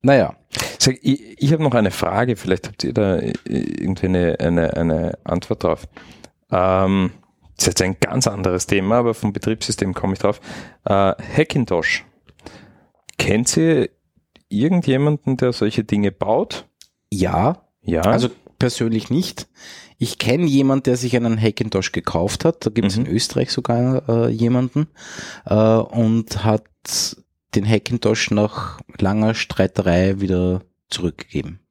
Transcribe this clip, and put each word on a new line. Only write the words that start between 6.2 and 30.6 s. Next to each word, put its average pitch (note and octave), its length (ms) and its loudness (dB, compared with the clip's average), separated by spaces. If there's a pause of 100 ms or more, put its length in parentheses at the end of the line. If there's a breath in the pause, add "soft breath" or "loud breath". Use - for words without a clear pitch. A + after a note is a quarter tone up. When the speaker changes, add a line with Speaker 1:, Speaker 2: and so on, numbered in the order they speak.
Speaker 2:
Ähm, F#2+ 600 2 (440)
das - 80 -4
ist - 40 4
jetzt F2+ 140 0
ein F#2 180 0
ganz - 280 0
anderes F#2+ 400 -2
Thema, G2+ 300 2
aber A#2 160 0
vom G#2+ 200 -2
Betriebssystem G#2+ 600 -4
komme G2 200 -2
ich - 60 -6
drauf. G#2 220 0 (440 loud breath)
Äh, G2 280 2 (220)
Hackintosh. A#2 720 0 (1120 loud breath)
Kennt A2 400 -2
ihr D#3+ 320 2 (600)
irgendjemanden, C#3 880 0
der B2 160 0
solche G#2+ 300 0
Dinge G#2 280 0
baut? A2+ 560 -2 (440)
Speaker 1:
Ja. G2 560 0 (140)
Speaker 2:
Ja. E2 200 -2
Speaker 1:
Also A2+ 280 2 (300)
persönlich A2+ 500 0
nicht. - 380 -4 (500 loud breath)
Ich - 220 -4
kenn C#3+ 260 2
jemand, C3+ 400 2
der B2 120 2
sich B2 180 -2
einen A#2 260 2
Hackintosh G#2+ 520 0
gekauft - 500 -2
hat. - 220 0
Da - 60 2
gibt's G#2 260 0
Speaker 2:
Mhm. - 80 0
Speaker 1:
in - 60 -6
Österreich B2+ 400 -2
sogar, B2 580 0
äh, A#2 200 2
jemanden. B2 580 0 (580 loud breath)
Äh, - 100 0
und A2 880 2
hat A2 200 2 (920)
den G2+ 140 2
Hackintosh A2 640 0
nach G#2 480 -2 (200)
langer G#2+ 360 2
Streiterei F#2+ 840 0
wieder F2+ 420 0 (280)